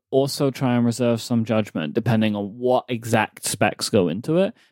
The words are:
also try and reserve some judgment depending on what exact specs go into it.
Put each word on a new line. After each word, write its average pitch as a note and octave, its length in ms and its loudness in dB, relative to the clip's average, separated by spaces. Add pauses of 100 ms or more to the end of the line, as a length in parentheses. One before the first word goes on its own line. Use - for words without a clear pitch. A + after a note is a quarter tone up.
(120)
also C#3 380 2
try B2+ 260 0
and A#2+ 100 4
reserve A#2 360 0
some A#2 220 0
judgment G#2+ 500 -2
depending A2 440 2
on G2+ 200 -8
what B2 300 0
exact A2+ 580 -2
specs - 440 -2
go F#2 180 4
into A#2 300 -2
it. G3 160 0 (180)